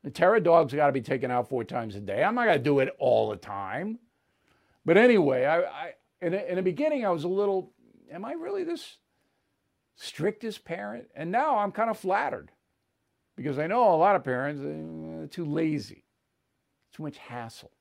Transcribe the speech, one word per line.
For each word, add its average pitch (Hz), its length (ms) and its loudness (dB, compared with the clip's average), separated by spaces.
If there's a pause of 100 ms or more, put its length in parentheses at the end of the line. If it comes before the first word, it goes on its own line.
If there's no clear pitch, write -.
The 143 60 -8
terror 208 300 4
dog's 165 340 6
gotta 147 180 4
be 131 100 0
taken 123 280 -2
out 123 180 0
four 123 160 -2
times 110 320 -6
a 101 40 -8
day. 104 240 -2
I'm 208 100 2
not 240 120 0
gonna 180 120 4
do 139 220 2
it 135 180 0
all 113 320 2
the 104 80 -6
time. 107 640 -8 (840)
But 175 140 6
anyway, 165 480 6
I, 165 160 4
I, 160 320 -6 (280)
in 175 100 -2
the, 190 180 -4
in 180 60 -4
the 185 80 -2
beginning, 254 420 0
I 190 60 2
was 160 120 -2
a 175 40 -4
little, 190 440 -2 (380)
"Am 185 160 -12
I 269 80 -8
really 359 300 -6
this 330 340 -10 (960)
strictest 208 720 -6
parent?" 202 480 -10
And 165 180 -8
now 262 260 0
I'm 202 140 -2
kind 226 200 -2
of - 80 -6
flattered 190 520 -4 (840)
because 135 240 -4
I 156 80 -2
know 214 260 4
a - 20 6
lot 190 200 6
of 170 80 0
parents, 139 360 -4
they're 160 680 -10
too 170 180 -10
lazy, 156 580 -4 (880)
too 156 100 -12
much 147 160 -10
hassle. 117 600 -14